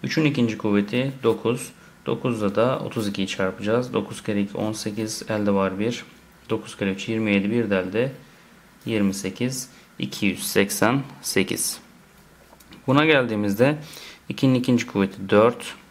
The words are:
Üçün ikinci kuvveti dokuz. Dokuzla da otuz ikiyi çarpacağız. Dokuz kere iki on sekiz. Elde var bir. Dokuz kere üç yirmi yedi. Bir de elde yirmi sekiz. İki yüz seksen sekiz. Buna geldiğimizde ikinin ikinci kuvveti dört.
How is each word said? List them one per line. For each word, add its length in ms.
Üçün 220
ikinci 340
kuvveti 540
dokuz. 500
Dokuzla 480
da 240
otuz 300
ikiyi 200
çarpacağız. 640
Dokuz 300
kere 180
iki 160
on 160
sekiz. 560
Elde 220
var 280
bir. 260
Dokuz 260
kere 160
üç 160
yirmi 260
yedi. 160
Bir 200
de 80
elde 340
yirmi 300
sekiz. 560
İki 280
yüz 200
seksen 560
sekiz. 580
Buna 180
geldiğimizde 720
ikinin 260
ikinci 320
kuvveti 440
dört. 440